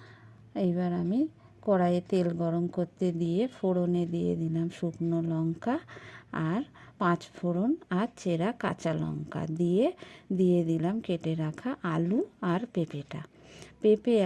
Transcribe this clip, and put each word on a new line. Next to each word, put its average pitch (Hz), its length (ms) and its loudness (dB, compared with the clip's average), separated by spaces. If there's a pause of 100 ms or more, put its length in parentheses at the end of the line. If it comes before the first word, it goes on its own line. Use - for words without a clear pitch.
(560)
এইবার 180 380 0
আমি 175 260 0 (440)
কড়াইয়ে 180 460 4
তেল 180 260 2
গরম 170 320 0
করতে 175 460 -2
দিয়ে 170 340 0
ফোড়নে 175 600 0
দিয়ে 170 280 0
দিলাম 165 400 0
শুকনো 170 480 -2
লঙ্কা 165 520 0 (760)
আর 196 120 0 (360)
পাঁচ 175 240 2 (120)
ফোড়ন 180 380 0 (180)
আর 190 180 0 (100)
চেরা 170 400 0
কাঁচা 175 360 -4
লঙ্কা 156 480 -4 (120)
দিয়ে, 175 320 2 (500)
দিয়ে 180 280 4
দিলাম 165 380 0
কেটে 165 340 -2
রাখা 156 340 -4 (240)
আলু 175 260 2 (220)
আর 180 200 0 (100)
পেঁপেটা। 156 500 -4 (580)
পেঁপে 214 360 4 (100)